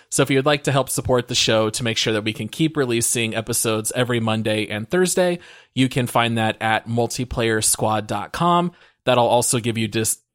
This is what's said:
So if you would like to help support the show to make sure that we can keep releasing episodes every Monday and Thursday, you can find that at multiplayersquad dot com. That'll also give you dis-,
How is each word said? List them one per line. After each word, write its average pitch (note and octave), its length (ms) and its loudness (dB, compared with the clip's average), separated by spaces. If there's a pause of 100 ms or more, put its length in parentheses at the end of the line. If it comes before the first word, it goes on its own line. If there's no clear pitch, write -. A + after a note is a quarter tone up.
(100)
So - 120 0
if C3+ 80 0
you C3+ 80 2
would C3+ 80 0
like D3 180 2
to D3 80 0
help C3+ 160 0
support B2 400 0
the B2+ 60 -6
show A2 360 2
to - 140 -4
make A2+ 140 -2
sure A2+ 160 0
that G#2+ 100 -2
we G#2+ 80 -2
can G#2+ 160 -8
keep D#3+ 260 -2
releasing A#2 600 0
episodes A2 600 -2
every B2 240 0
Monday A2 500 0
and G#2+ 200 -8
Thursday, F3+ 520 2 (340)
you B2+ 160 2
can B2+ 160 0
find A#2 320 0
that A2 240 0
at A2 260 0
multiplayersquad A2+ 1160 -2
dot G#2 260 -6
com. F3 400 2 (320)
That'll B2 220 4
also A#2+ 340 2
give A2 160 -2
you A2 120 -2
dis-, A2 320 -2 (140)